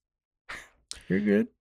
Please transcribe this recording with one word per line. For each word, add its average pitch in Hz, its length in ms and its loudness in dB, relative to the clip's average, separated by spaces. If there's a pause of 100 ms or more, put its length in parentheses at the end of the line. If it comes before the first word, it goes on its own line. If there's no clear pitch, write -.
(1080)
You're 190 120 0
good. 208 280 2 (120)